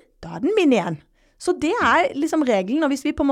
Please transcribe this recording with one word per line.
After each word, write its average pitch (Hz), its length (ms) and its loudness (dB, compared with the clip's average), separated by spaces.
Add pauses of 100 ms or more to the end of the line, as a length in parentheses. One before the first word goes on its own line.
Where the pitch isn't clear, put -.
(220)
da 170 140 -16
er 170 40 -10
den 302 140 0
min 359 180 4
igjen. 175 260 0 (420)
Så 359 200 -2
det 302 120 -2 (100)
er 285 320 2
liksom 311 300 -2
regelen, 226 380 0
og 285 80 0
hvis 277 140 -4
vi 302 80 -2
på 302 80 -6
en 285 120 2